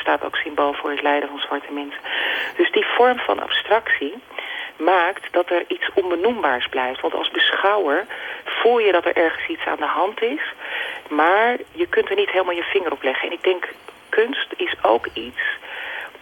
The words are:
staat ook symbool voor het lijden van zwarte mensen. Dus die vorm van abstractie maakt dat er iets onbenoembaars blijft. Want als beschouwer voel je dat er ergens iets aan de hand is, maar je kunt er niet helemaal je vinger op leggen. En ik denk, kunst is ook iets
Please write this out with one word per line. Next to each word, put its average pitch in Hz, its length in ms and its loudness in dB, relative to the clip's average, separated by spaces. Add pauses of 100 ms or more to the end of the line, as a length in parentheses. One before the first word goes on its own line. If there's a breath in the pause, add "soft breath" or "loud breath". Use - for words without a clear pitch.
staat 151 240 0
ook - 120 -4
symbool 147 360 0
voor 143 180 -4
het 143 120 -4
lijden 147 260 2
van 143 120 -10
zwarte 143 320 -6
mensen. 143 280 -8 (560 loud breath)
Dus 175 140 4
die 208 140 2
vorm 247 340 4
van - 240 -2
abstractie - 720 0 (600 loud breath)
maakt 180 540 2
dat 175 200 0
er 175 180 2
iets - 260 -2
onbenoembaars 180 760 2
blijft. 131 320 -2
Want 165 140 -2
als - 160 -2
beschouwer 196 760 2 (380 loud breath)
voel 233 340 4
je 208 140 4
dat 175 120 4
er 175 120 2
ergens 165 300 2
iets - 200 -4
aan 156 100 -2
de 160 100 -4
hand 180 360 0
is, 262 180 -2 (680 loud breath)
maar 196 480 4 (160)
je 175 140 -2
kunt 220 240 2
er 196 60 0
niet 196 140 2
helemaal 180 240 0
je 170 80 -4
vinger 170 300 0
op 143 100 -8
leggen. 131 260 -2
En 175 60 -4
ik 165 80 -12
denk, 180 260 2 (400)
kunst 247 380 2 (100)
is - 260 -2
ook - 300 4
iets - 280 -10 (800 loud breath)